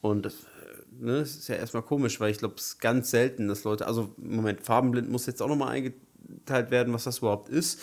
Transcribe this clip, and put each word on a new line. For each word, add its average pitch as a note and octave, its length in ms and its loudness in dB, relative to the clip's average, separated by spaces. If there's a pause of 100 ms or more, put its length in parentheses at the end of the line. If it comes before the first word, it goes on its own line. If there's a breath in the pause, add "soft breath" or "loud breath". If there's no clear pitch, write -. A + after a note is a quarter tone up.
Und G#2 240 2
das, G#2 80 -6
äh, - 680 -18
ne, A#2+ 160 0
das C#3+ 180 -4
ist - 100 -12
ja A#2 80 -2
erstmal A2+ 280 -4
komisch, C#3 360 0
weil G#2+ 120 2
ich G#2 60 -2
glaub, G#2+ 200 -6
es - 100 -8
ist - 120 -10
ganz B2 300 2
selten, A#2+ 380 2
dass G2+ 160 -4
Leute, G#2+ 240 0
also A2 300 -2
Moment, A2 440 -2
farbenblind A#2+ 480 4
muss A#2+ 160 -2
jetzt B2 160 -4
auch A2+ 60 2
nochmal C#3 220 2
eingeteilt B2+ 1000 -4
werden, B2 240 4
was A#2 120 -4
das B2 120 -4
überhaupt G#2 320 0
ist. - 340 0